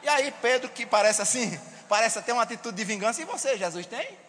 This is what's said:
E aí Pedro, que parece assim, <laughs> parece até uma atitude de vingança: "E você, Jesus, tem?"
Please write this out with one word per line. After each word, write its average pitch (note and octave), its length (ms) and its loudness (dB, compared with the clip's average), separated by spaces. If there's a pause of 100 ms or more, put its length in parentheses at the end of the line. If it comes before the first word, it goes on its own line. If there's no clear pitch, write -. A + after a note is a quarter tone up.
E C#4+ 60 0
aí C#4+ 320 2
Pedro, B3+ 280 2
que A#3 180 -8
parece G#3+ 340 4
assim, G3 380 -2 (120)
<laughs> - 180 -20
parece A3 300 2
até A#3 140 -2
uma A#3+ 100 2
atitude A3+ 340 -4
de G#3+ 80 -4
vingança: G#3+ 360 -2
"E D#4+ 40 -8
você, C#4 340 -4
Jesus, F3 280 -4
tem?" B3 220 -8 (200)